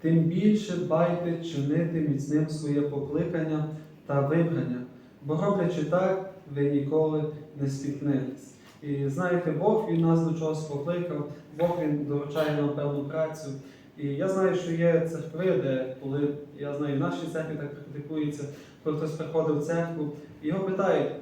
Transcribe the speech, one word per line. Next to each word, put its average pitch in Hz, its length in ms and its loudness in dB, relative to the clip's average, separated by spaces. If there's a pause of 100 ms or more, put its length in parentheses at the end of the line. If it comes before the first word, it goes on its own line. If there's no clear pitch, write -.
тим 165 180 6
більше 190 580 4
дбайте 170 640 2
чинити 160 560 0
міцним 147 500 0
своє 143 320 0
покликання 156 840 -2 (400)
та 143 160 2
вибрання, 139 600 2 (440)
бо, 151 100 0
роблячи 180 480 2
так, 185 500 0 (220)
ви 143 160 2
ніколи 151 520 2 (380)
не 135 60 0
спіткнетесь». 135 880 -2 (260)
І 139 280 -2
знаєте, 175 420 0
Бог, 208 400 4
він 165 100 4
нас 165 180 6
до 165 200 0
чогось 156 240 -2
покликав, 147 680 -4 (300)
Бог, 170 220 2
він 147 240 0
доручає 147 560 0
нам 143 80 2
певну 143 340 -2
працю. 156 460 -4 (480)
І 143 100 -6
я 143 200 0
знаю, 190 280 4
що 165 160 -2
є 165 400 4
церкви, - 340 -6
де, 135 580 2
коли, 143 240 0 (300)
я 143 160 -6
знаю, 143 220 -2
в 135 40 2
нашій 170 340 -2
церкві 160 220 -4
так 143 160 -8
практикується, 147 720 -6 (400)
коли 151 140 0
хтось 156 140 -2
приходить 156 460 0
в - 80 0
церкву, 165 460 -2 (320)
і 151 40 -2
його 190 180 0
питають 185 460 2 (100)